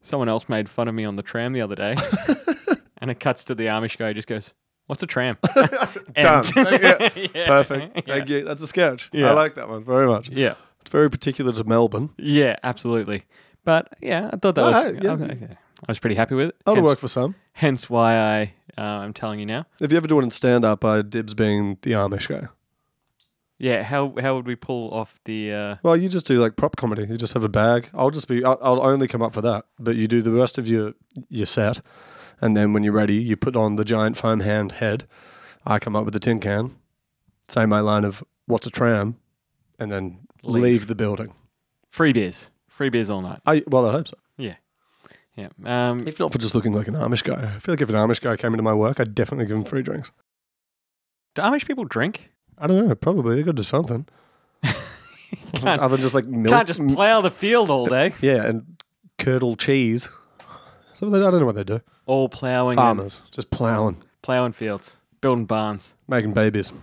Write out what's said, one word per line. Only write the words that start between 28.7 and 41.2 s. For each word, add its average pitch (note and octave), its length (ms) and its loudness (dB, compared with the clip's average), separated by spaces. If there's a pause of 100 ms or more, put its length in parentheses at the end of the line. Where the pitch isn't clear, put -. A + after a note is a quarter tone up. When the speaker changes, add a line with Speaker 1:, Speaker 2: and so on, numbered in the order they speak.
Speaker 2:
only C3+ 260 2
come A2+ 140 -4
up A2 120 -2
for A2 80 -4
that. A2 240 0 (140)
But A#2 160 -2
you A2 120 0
do A#2 140 2
the A2+ 100 0
rest A#2+ 260 2
of A#2+ 100 -6
your, A2 260 0 (360)
your A2 160 -4
set, A2 340 0 (600)
and A2 160 2
then G#2 160 4
when G#2+ 100 2
you're G#2 100 0
ready, G#2 220 2
you A2 220 0
put C3 180 -4
on A2 220 2
the G#2+ 80 0
giant A2 320 0
foam A2+ 240 0
hand G#2 320 -2
head. A2 320 -4 (600)
I G#2+ 140 0
come G#2 160 -6
up G#2+ 80 0
with G#2 100 -6
the G#2+ 60 -2
tin A2+ 220 0
can, G#2+ 340 -2 (720)
say A2+ 180 2
my G#2+ 140 4
line G#2 240 2
of G2+ 180 -4 (260)
"What's A#2 200 -2
a - 20 -6
tram?" A2+ 460 0 (640)
and A2 120 -6
then F#2+ 280 -6 (240)
Speaker 1:
Leave. A#2+ 200 0
Speaker 2:
leave A#2+ 240 2
the A2+ 80 -6
building. G#2 380 -4 (560)